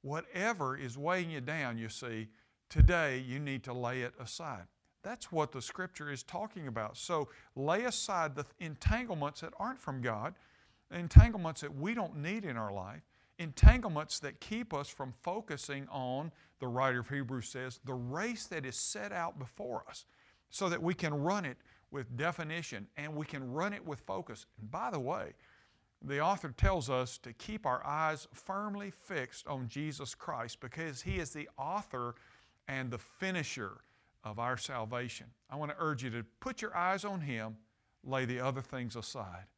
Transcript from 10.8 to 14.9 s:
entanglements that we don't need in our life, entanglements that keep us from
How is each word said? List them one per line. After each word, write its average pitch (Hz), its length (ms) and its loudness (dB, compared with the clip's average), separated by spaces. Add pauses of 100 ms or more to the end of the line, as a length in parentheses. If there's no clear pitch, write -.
entanglements 175 680 12
that 147 160 -8
we 185 180 -2
don't 196 220 -4
need 190 280 -4
in 135 120 -4
our 107 160 -4
life, 101 300 -8 (380)
entanglements 170 760 8
that 143 220 -10
keep 220 340 -6
us 143 140 -4
from 131 240 -10 (100)